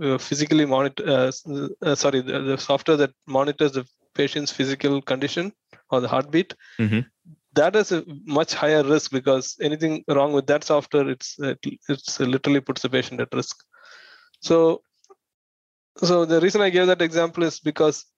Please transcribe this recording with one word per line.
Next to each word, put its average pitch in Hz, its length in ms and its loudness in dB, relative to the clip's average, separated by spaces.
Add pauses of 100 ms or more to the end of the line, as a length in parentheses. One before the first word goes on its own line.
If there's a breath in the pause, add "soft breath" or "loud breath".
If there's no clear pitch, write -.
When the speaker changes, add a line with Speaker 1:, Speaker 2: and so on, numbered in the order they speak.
Speaker 1:
uh, 135 140 0
physically 151 480 0
monitor, 139 420 -2
uh, 131 200 2
s-, - 200 -8 (360)
uh, 160 120 0
sorry, 135 280 0
the, 135 180 -6
the 135 160 -2
software 143 400 0
that 143 160 2 (140)
monitors 143 460 0
the 131 140 -6 (280)
patient's 143 360 -2
physical 139 520 -2
condition 143 500 -4 (380 soft breath)
or 131 100 2
the 123 80 -2
heartbeat, 143 460 0 (260 loud breath)
Speaker 2:
Mm-hmm. 107 200 2 (540)
Speaker 1:
that 170 220 4
is 202 160 0
a 165 120 -2 (200)
much 151 280 0
higher 151 300 2
risk, 147 300 2
because 131 480 0
anything 156 480 -4
wrong 143 240 2
with 139 160 0
that 147 160 0
software, 143 440 0
it's, - 300 -10
it, 143 200 -6 (300)
it's - 300 -6
literally 135 420 0
puts - 220 -6
the 131 60 -2
patient 123 320 -4
at 107 120 -8
risk. - 240 -6 (840 loud breath)
So, 165 420 2 (1160)
so 175 260 2
the 165 160 2
reason 202 200 2
I 196 100 2
gave 180 180 4
that 175 140 2
example 165 420 0
is 156 160 -4
because 151 440 0 (140)